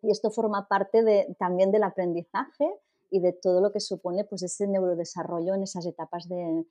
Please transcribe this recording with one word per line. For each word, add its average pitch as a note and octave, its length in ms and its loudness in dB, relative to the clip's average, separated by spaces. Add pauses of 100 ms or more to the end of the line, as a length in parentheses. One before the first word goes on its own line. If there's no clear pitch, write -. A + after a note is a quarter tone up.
Y A3 100 2
esto G#3 200 0
forma G#3 360 -2
parte G3 360 2
de, G3+ 360 4
también F#3 320 2
del G#3 120 4
aprendizaje F#3 840 -2 (420)
y F#3 80 2
de F3+ 140 2
todo F3+ 260 2
lo G3 140 4
que G#3 80 -2
supone, F#3 420 -4
pues, F#3+ 200 -8
ese F#3+ 240 -4
neurodesarrollo F3 880 -2
en G3 100 -2
esas F3+ 220 -8
etapas E3+ 440 -8
de E3 420 -4